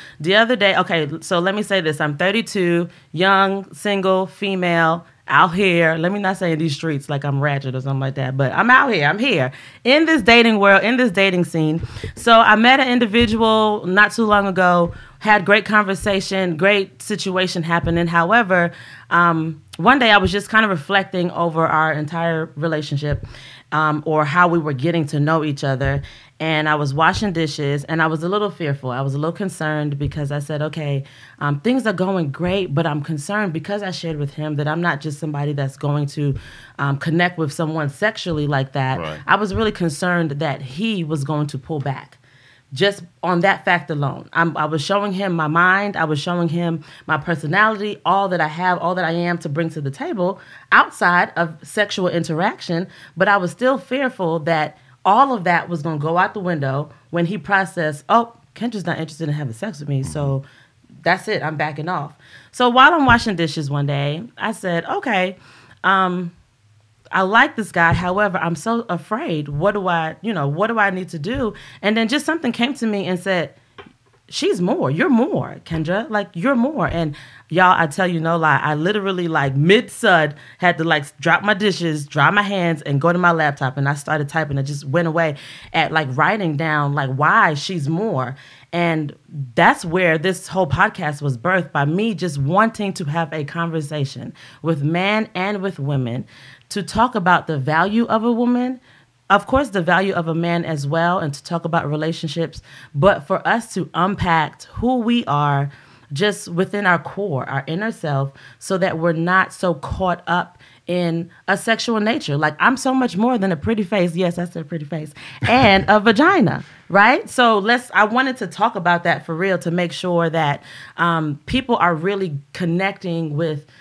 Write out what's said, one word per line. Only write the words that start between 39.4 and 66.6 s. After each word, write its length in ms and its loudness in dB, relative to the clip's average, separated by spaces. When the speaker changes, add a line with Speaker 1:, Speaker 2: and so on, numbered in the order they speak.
Speaker 1:
really 180 0
concerned 600 -2
that 320 -4
he 400 -4
was 200 -4
going 240 -2
to 120 -10
pull 200 -8
back. 380 -8
Just 300 0
on 200 0
that 240 2
fact 260 0
alone, 400 -4
I'm, 240 0
I 80 -2
was 180 -2
showing 300 -2
him 220 -2
my 140 -2
mind. 500 2
I 80 0
was 140 -2
showing 280 -2
him 380 -2
my 120 0
personality, 880 0
all 240 2
that 100 -2
I 80 0
have, 320 -2
all 160 -2
that 80 -2
I 80 -2
am 280 -2
to 100 -8
bring 220 -2
to 100 -10
the 100 -4
table 480 -4
outside 640 2
of 280 -2
sexual 440 -2
interaction. 800 -2
But 100 4
I 80 6
was 160 0
still 260 0
fearful 600 -4
that 380 -2
all 300 4
of 100 -4
that 240 2
was 140 -6
gonna 160 -4
go 200 -2
out 160 0
the 60 -8
window 520 -4
when 160 0
he 120 -4
processed, 720 -2
"Oh, 240 2
Kendra's 300 -6
not 140 -4
interested 280 -8
in 60 -2
having 200 -4
sex 280 -10
with 80 -8
me, 140 -2
so 400 -4
that's 240 0
it. 160 -2
I'm 140 -4
backing 320 -4
off." 240 -6
So 160 2
while 240 8
I'm 120 2
washing 300 4
dishes 340 -2
one 180 -2
day, 360 -4
I 160 -4
said, 320 -4
"Okay, 500 -2
um, 480 0